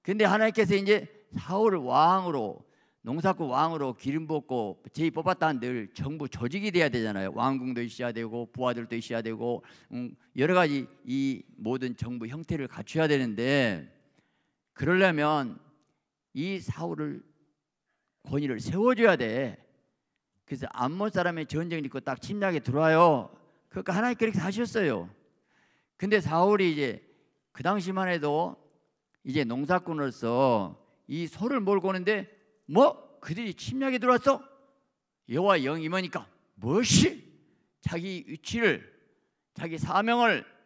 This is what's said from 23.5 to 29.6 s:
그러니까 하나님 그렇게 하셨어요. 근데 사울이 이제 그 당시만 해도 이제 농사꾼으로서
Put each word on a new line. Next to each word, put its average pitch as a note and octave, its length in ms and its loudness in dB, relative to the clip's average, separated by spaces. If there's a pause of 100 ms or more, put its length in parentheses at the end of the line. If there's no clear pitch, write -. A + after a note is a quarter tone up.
그러니까 F#3 260 -6
하나님 A#3+ 240 0
그렇게 A3 180 0
하셨어요. F3+ 720 -2 (880)
근데 G3+ 240 2
사울이 F3+ 500 4
이제 C#3 320 -4 (480)
그 - 120 -14
당시만 F#3+ 440 0
해도 D#3+ 480 -2 (680)
이제 C3+ 200 -2
농사꾼으로서 C3 1400 0 (280)